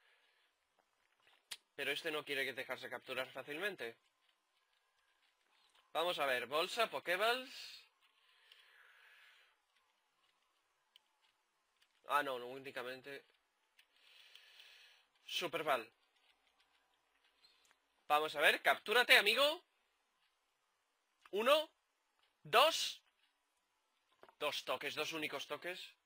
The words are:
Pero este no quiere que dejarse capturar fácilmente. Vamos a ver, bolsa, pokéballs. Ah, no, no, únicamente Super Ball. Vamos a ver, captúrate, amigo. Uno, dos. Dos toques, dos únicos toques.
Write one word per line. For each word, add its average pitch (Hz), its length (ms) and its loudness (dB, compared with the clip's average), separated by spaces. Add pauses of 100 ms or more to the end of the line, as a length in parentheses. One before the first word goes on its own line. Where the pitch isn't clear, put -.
(1700)
Pero 139 160 -4
este 156 200 -4
no 151 120 -4
quiere 135 220 -2
que 131 80 -6
dejarse 123 380 -8
capturar 127 400 -6
fácilmente. 147 680 -8 (2000)
Vamos 170 260 -2
a 147 80 2
ver, 123 200 0
bolsa, 180 420 0
pokéballs. 214 640 -2 (4000)
Ah, 143 140 2
no, 131 160 -4
no, 120 80 -10
únicamente 131 800 -12 (2000)
Super 165 360 -4
Ball. 131 280 0 (2250)
Vamos 151 300 2
a 143 40 -2
ver, 190 220 4
captúrate, 240 560 6
amigo. 269 440 2 (1700)
Uno, 269 380 2 (720)
dos. 247 600 4 (1400)
Dos 143 260 -4
toques, 135 300 -4
dos 147 180 -4
únicos 151 340 -6
toques. 175 340 -8 (260)